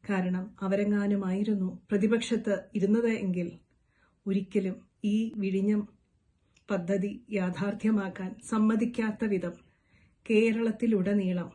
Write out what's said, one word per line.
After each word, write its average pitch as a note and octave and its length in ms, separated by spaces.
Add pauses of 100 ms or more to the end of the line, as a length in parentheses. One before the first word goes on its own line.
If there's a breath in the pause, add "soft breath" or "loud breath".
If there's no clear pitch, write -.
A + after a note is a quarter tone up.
കാരണം F#3 400 (180)
അവരെങ്ങാനുമായിരുന്നു G3+ 1040 (200)
പ്രതിപക്ഷത്ത് G#3+ 680 (200)
ഇരുന്നത് G#3+ 360
എങ്കിൽ F3+ 380 (760)
ഒരിക്കലും G3 500 (280)
ഈ G#3 120 (200)
വിഴിഞ്ഞം G3 440 (880)
പദ്ധതി F#3+ 420 (220)
യാഥാർത്ഥ്യമാക്കാൻ G3 1000 (180)
സമ്മതിക്കാത്ത A3 760
വിധം F3+ 300 (720 soft breath)
കേരളത്തിലുടനീളം G#3+ 1300